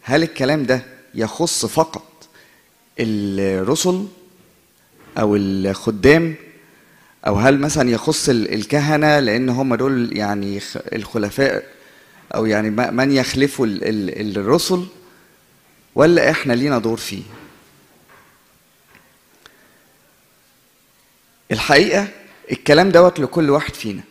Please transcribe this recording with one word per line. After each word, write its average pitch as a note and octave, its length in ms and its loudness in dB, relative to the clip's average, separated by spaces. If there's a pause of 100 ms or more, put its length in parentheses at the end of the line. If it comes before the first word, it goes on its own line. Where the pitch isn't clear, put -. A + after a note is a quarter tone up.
هل D#3 220 0
الكلام D3 400 -2
ده B2 200 0 (320)
يخص A2+ 500 -4
فقط - 600 -4 (720)
الرسل G#2 1080 -2 (1080)
أو G#2 180 0
الخدام، G#2 1000 2 (920)
أو G2+ 80 0
هل C3+ 240 4
مثلًا C#3+ 300 0
يخص D3 400 -2
ال-، A2+ 240 0
الكهنة D3 680 2
لأن B2 300 0
هم B2+ 260 0
دول B2 420 -2
يعني G2+ 420 -4
خ-، - 180 -12 (160)
الخلفاء G#2+ 720 -4 (720)
أو A2 100 -2
يعني G#2+ 240 0
ما-، A2 220 -2
من C3 200 0
يخلفوا C3+ 540 0
ال-، G#2 180 -4
ال-، G#2 540 -4
الرسل، E3+ 480 0 (1080)
ولا D#3+ 360 4
إحنا C3+ 220 -2
لينا B2+ 260 0
دور A2+ 180 -2
فيه؟ G2 260 -10 (4000)
الحقيقة D#3+ 560 2 (440)
الكلام D#3+ 380 4
دوت F3 300 6
لكل D3 300 0
واحد D3 240 0
فينا. G2 380 -10